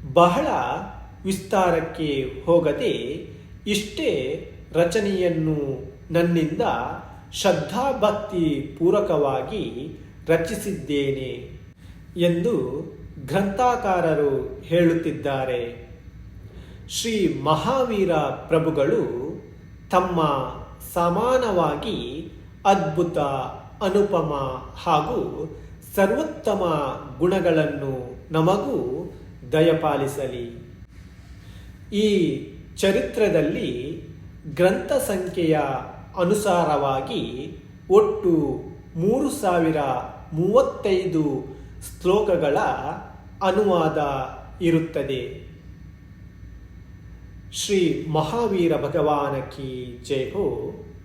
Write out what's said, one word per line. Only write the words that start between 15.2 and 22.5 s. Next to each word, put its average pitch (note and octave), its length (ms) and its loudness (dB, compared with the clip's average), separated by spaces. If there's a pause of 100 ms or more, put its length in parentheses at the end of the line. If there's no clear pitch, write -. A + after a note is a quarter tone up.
ಶ್ರೀ G3 540 0
ಮಹಾವೀರ G3+ 760 2
ಪ್ರಭುಗಳು D#3 1120 0 (580)
ತಮ್ಮ F3+ 320 2 (720)
ಸಮಾನವಾಗಿ F3 1400 0 (360)